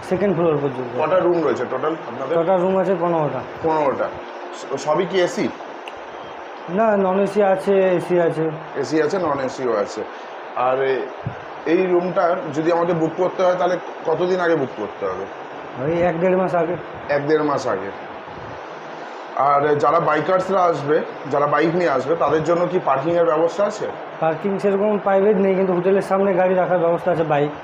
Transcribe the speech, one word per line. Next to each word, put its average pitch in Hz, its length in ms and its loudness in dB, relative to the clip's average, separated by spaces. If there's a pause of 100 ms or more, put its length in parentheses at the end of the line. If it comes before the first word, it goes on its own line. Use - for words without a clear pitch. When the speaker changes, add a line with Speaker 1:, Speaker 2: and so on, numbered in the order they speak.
Speaker 1:
সেকেন্ড 185 280 0
ফ্লোর 160 260 2
পর্যন্ত। 127 400 -4
Speaker 2:
কটা 180 180 2
রুম 170 240 2
রয়েছে 123 260 0
টোটাল 135 220 -2
আপনাদের? 135 440 -4
Speaker 1:
টোটাল 175 240 2
রুম 190 180 2
আছে 185 220 2
পনেরোটা। 156 400 0 (220)
Speaker 2:
পনেরোটা। 139 460 0 (460)
স-, - 300 -8
সবই 160 260 2
কি 190 100 2
এসি? 165 280 0 (1200)
Speaker 1:
না, 208 280 2
নন 190 240 2
এসি 202 220 2
আছে, 190 360 4
এসি 180 420 2
আছে। 160 300 2 (260)
Speaker 2:
এসি 143 260 0
আছে, 151 160 0
নন 147 220 0
এসিও 127 360 -2
আছে। 101 280 -2 (520)
আর 131 260 2
এ-, 131 180 0 (640)
এই 180 200 2
রুমটা 180 500 2 (180)
যদি 160 180 0
আমাকে 170 200 2
বুক 160 240 0
করতে 185 260 0
হয়, 180 160 4
তাহলে 180 200 0 (280)
কতদিন 180 340 0
আগে 170 160 2
বুক 131 200 -2
করতে 101 300 -6
হবে? 92 180 -4 (600)
Speaker 1:
ওই 170 180 0
এক 170 180 0
দেড় 185 160 2
মাস 180 180 0
আগে। 170 220 0 (320)
Speaker 2:
এক 143 200 0
দেড় 151 140 4
মাস 139 240 0
আগে। 98 240 -2 (1500)
আর 143 420 2
যারা 151 220 4
বাইকার্সরা 180 640 2
আসবে, 156 380 2 (300)
যারা 143 160 2
বাইক 151 280 2
নিয়ে 175 160 2
আসবে, 139 260 0
তাদের 156 280 2
জন্য 170 260 2
কি 180 140 0
পার্কিংয়ের 165 420 2
ব্যবস্থা 165 380 2
আছে? 202 220 -4 (340)
Speaker 1:
পার্কিং 160 380 0
সেরকম 202 400 2
প্রাইভেট 196 380 4
নেই, 196 180 4
কিন্তু 185 180 2
হোটেলের 185 300 2
সামনে 196 320 2
গাড়ি 185 200 4
রাখার 180 240 2
ব্যবস্থা 170 340 2
আছে, 160 120 2
বাইক। 147 260 2 (140)